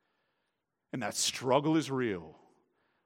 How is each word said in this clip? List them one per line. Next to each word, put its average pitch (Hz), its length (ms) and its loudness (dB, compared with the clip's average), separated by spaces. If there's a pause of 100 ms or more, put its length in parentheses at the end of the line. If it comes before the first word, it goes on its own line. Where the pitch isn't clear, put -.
(920)
And 131 100 -6
that 101 140 -4
struggle 143 600 2
is 143 140 0
real. 104 500 -4 (680)